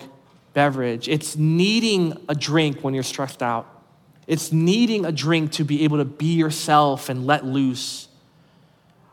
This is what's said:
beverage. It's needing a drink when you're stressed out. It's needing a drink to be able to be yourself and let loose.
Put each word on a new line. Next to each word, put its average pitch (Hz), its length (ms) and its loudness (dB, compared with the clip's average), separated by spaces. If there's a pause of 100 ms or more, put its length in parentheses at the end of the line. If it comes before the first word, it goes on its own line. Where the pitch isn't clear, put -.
(540)
beverage. 131 540 0
It's 151 300 -4
needing 185 800 2 (100)
a 151 80 -2
drink 147 460 0
when 135 120 -2
you're 131 100 -2
stressed - 400 -8
out. 117 240 -2 (600)
It's 160 240 -2
needing 202 540 2
a 160 60 -2
drink 156 420 0
to 160 100 -2
be 147 200 0
able 151 140 2
to 143 80 0
be 151 280 -2
yourself 151 760 2
and 127 180 -6
let 143 200 0
loose. 131 640 -2 (1040)